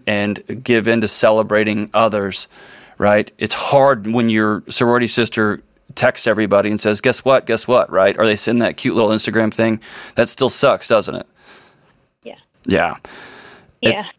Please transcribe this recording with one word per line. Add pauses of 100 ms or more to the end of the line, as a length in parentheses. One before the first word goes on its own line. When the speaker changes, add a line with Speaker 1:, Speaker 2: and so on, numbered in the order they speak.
Speaker 1:
and
give
in
to
celebrating
others, (500)
right?
It's
hard
when
your
sorority
sister (340)
texts
everybody
and
says,
"Guess
what?
Guess
what?"
Right?
Or
they
send
that
cute
little
Instagram
thing. (340)
That
still
sucks,
doesn't
it? (960)
Speaker 2:
Yeah. (300)
Speaker 1:
Yeah. (840)
Speaker 2:
Yeah.
Speaker 1:
It's,